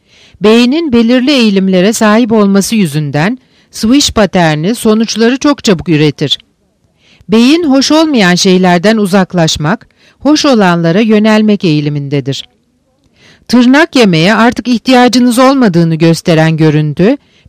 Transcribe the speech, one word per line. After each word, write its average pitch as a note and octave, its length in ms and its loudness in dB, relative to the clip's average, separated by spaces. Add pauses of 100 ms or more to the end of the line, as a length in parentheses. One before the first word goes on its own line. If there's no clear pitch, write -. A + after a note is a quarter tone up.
(400)
Beynin B3 520 0
belirli A#3+ 380 0
eğilimlere G3 600 0
sahip A3 400 0
olması G3 440 0
yüzünden D#3 600 -2 (320)
swish C4 400 0
paterni F3 640 -2
sonuçları A3+ 640 -2
çok C#4+ 260 -2
çabuk F3 240 -2
üretir. D3+ 500 -2 (920)
Beyin B3+ 360 2
hoş C4+ 280 0
olmayan C#4 420 0
şeylerden F3+ 640 0
uzaklaşmak, F3+ 920 -2 (300)
hoş D4+ 280 0
olanlara F3+ 540 0
yönelmek G#3+ 640 0
eğilimindedir. D3 840 -4 (1000)
Tırnak B3+ 480 2
yemeye G3 380 2
artık A3+ 340 0
ihtiyacınız B3 680 0
olmadığını A3 560 2
gösteren D#3+ 600 0
görüntü, D#3 600 0 (320)